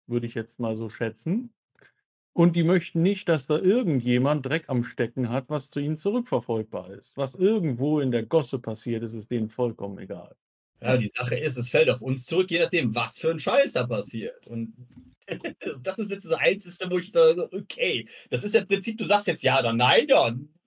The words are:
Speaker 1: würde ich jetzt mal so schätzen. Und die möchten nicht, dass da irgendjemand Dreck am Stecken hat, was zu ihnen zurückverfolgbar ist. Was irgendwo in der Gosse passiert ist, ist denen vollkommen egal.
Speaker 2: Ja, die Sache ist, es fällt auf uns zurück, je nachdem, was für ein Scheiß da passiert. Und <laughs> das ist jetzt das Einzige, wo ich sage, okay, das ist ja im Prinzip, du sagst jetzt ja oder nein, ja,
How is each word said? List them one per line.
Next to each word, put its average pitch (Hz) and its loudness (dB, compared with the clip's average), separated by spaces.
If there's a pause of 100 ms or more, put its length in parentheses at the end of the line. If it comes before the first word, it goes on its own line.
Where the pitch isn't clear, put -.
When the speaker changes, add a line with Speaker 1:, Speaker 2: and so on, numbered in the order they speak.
Speaker 1:
würde 120 -2
ich 117 -10
jetzt 113 -8
mal 113 -2
so 110 -6
schätzen. 160 -4 (800)
Und 170 6
die 170 2
möchten 165 2
nicht, 196 0
dass 156 2
da 151 2
irgendjemand 143 2
Dreck 151 -4
am 123 0
Stecken 120 -2
hat, 131 -2
was 147 -6
zu 147 -6
ihnen 147 -2
zurückverfolgbar 113 -2
ist. - -20
Was 139 -4
irgendwo 156 2
in 131 0
der 117 0
Gosse 143 0
passiert 113 -6
ist, 113 -8
ist 110 -12
denen 113 -2
vollkommen 107 -6
egal. 92 -14 (440)
Speaker 2:
Ja, 127 2
die 110 0
Sache 123 -4
ist, 127 -4
es 120 -6
fällt 151 4
auf 120 0
uns 131 -4
zurück, 185 0
je 170 2
nachdem, 156 0
was 117 -4
für 160 0
ein 160 -6
Scheiß 254 2
da 127 0
passiert. 110 -6
Und 113 -8 (520)
<laughs> - -8
das 190 -6
ist 202 -4
jetzt 196 -8
das 160 0
Einzige, 180 -2
wo 180 0
ich 175 -8
sage, 170 4
okay, 175 -4 (220)
das 123 -2
ist 208 0
ja 220 4
im - -4
Prinzip, 196 -2
du 196 -4
sagst 202 2
jetzt 160 -2
ja 131 2
oder 120 2
nein, 135 4
ja, 151 4 (340)